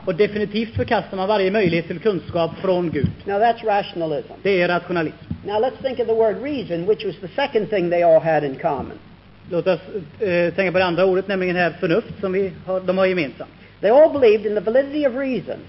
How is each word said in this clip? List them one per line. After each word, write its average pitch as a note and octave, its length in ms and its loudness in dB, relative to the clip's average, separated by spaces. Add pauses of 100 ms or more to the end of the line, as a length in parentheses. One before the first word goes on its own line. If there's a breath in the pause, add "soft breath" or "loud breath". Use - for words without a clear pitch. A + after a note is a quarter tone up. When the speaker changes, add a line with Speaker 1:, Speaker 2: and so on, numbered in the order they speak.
Speaker 1:
Och F#3 100 -2
definitivt G#3 600 0
förkastar A3 420 -2
man F#3 100 -2
varje G3 240 2
möjlighet E3+ 360 0
till F3 120 -8
kunskap E3+ 520 -2 (100)
från F3+ 280 0
Gud. C#3+ 180 -2 (180)
Speaker 2:
Now G3+ 160 -2
that's A#3 240 2
rationalism. E3+ 680 -4 (100)
Speaker 1:
Det F#3+ 180 2
är F3 60 2
rationalism. F3 500 -2 (280)
Speaker 2:
Now G#3 160 -2
let's B3+ 200 -2
think B3+ 180 -4
of A3+ 80 -2
the A3+ 80 2
word A3+ 280 2
reason, F#3 440 -4
which G#3+ 180 0
was F#3+ 160 -6
the F#3 60 -12
second A3+ 420 -2
thing F3 200 0
they F3 140 2
all D#3+ 180 8
had D#3 220 2
in C3+ 120 -4
common. - 440 -4 (520)
Speaker 1:
Låt E3+ 160 0
oss, F3 120 2 (400)
eh, F3 340 0
tänka F#3 180 0
på E3+ 60 0
det F#3 80 4
andra F3 200 2
ordet, F#3+ 220 2
nämligen F#3 280 -2
här F3 240 2
förnuft, F#3 420 -2
som F#3+ 100 -4
vi F#3+ 200 -2 (140)
har, F#3 140 -2
de F#3 180 0
har F#3+ 80 4
gemensamt. E3+ 440 -2 (320 loud breath)
Speaker 2:
They G3 100 4
all D4+ 180 8
believed A3 360 4
in G#3 100 -2
the G3+ 60 -2
validity C#4 440 0
of A#3+ 100 0
reason. B3 540 -6